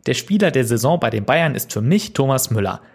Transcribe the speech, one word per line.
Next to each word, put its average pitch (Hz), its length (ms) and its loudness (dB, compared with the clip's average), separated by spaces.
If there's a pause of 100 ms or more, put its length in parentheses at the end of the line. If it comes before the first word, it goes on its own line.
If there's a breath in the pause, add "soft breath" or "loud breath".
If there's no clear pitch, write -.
Der 131 80 0
Spieler 190 380 0
der 131 120 2
Saison 120 360 0
bei 113 100 0
den 107 140 -4
Bayern 151 320 0
ist - 160 -8
für 107 100 -4
mich 175 300 0
Thomas 135 400 0
Müller, 98 280 -2 (140 soft breath)